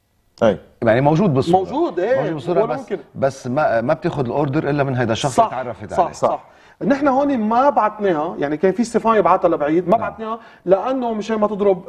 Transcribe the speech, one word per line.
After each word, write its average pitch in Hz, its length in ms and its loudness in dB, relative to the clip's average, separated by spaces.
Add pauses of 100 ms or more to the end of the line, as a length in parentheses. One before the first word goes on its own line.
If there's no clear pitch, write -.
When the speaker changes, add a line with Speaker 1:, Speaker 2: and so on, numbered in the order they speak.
(420)
Speaker 1:
أي. 104 160 2 (240)
Speaker 2:
يعني 117 180 2
موجود 156 340 2
بالصورة. 165 240 2
Speaker 3:
موجود، 247 420 -2
إيه. 233 200 0
Speaker 2:
موجود - 120 -2
بالصورة، 165 300 -2
Speaker 3:
ولا - 120 -2
Speaker 2:
بس 147 60 -8
Speaker 3:
ممكن. 208 180 -8 (160)
Speaker 2:
بس 131 320 -4
ما، 123 340 0
ما 127 140 0
بتاخذ 151 300 -4
الاوردر 139 460 -2
الا 143 140 0
من 135 120 -2
هيدا 117 160 0
الشخص 127 220 -2
Speaker 3:
صح، 226 100 4
Speaker 2:
اللي 123 100 -4 (100)
تعرفت 110 280 -10
Speaker 3:
صح، - 80 0
Speaker 2:
عليه. 165 120 -2
Speaker 3:
صح. 127 320 -2 (400)
نحن 277 240 2
هون 277 300 2
ما 233 320 2
بعتناها، 202 680 0
يعني 147 180 -2
كان 190 160 2
في 226 120 -2
ستيفان 220 320 0
يبعتها 180 320 4
لبعيد، 160 400 0
ما 180 100 6
Speaker 2:
نعم. - 120 -6
Speaker 3:
بعتناها 220 280 -8 (260)
لأنه 233 500 0
مشان 214 240 -4
ما 208 80 2
تضرب 202 420 0